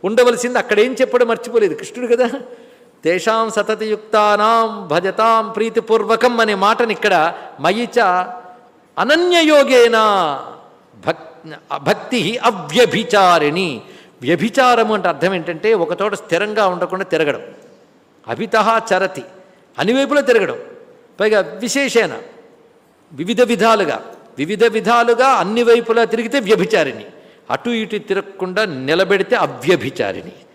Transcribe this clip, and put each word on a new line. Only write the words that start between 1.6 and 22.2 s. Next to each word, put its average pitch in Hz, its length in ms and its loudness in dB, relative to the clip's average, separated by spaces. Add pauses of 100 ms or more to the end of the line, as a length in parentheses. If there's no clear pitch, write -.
కృష్ణుడు 240 420 -4
కదా. 240 140 0 (760)
"తేషాం 214 460 0
సతతయుక్తానాం 214 1400 0
భజతాం 214 640 0
ప్రీతిపూర్వకం" 226 880 0
అనే 214 140 2
మాటని 220 380 0
ఇక్కడ 175 420 2 (260)
మయిచ 220 400 -2 (1000)
అనన్యయోగేన 285 960 4 (1120)
భక్-, - 720 -10
భక్తి 208 600 -2
అవ్యభిచారిణి. 180 1400 2 (420)
వ్యభిచారము 220 720 2
అంటే 185 140 -2
అర్థం 170 260 -2
ఏంటంటే 175 400 -2
ఒక 175 280 -2
చోట 202 120 -2
స్థిరంగా 208 520 -2
ఉండకుండా 180 380 -4
తిరగడం. 156 380 -2 (880)
అభితః 214 520 0 (140)
చరతి, 185 280 -2 (560)
అన్ని 180 140 0
వైపులా 277 280 2
తిరగడం, 202 360 0 (640)
పైగా 214 200 2
విశేషేణ 220 720 -2 (1000)